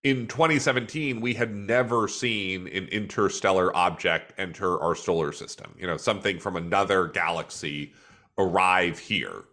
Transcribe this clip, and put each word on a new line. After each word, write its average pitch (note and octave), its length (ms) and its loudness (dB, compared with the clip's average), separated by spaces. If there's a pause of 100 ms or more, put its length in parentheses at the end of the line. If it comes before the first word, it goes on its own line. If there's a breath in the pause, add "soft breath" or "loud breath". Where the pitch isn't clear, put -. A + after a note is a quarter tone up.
in C3 240 2
twenty D#3 320 2
seventeen, B2+ 600 -2
we A#2+ 140 -2
had A2+ 200 -2
never A2+ 540 2
seen F#2+ 600 -2
an F#2 200 -6
interstellar G2 880 2
object F2 640 2
enter F#2 420 -2
our E2+ 160 0
solar E2 380 0
system, - 440 -14
you - 80 -10
know, E2+ 120 -2
something G2 420 0
from F#2 160 -6
another F#2 520 2
galaxy D#2+ 840 -4 (440 soft breath)
arrive F2+ 600 4
here. G1+ 560 -6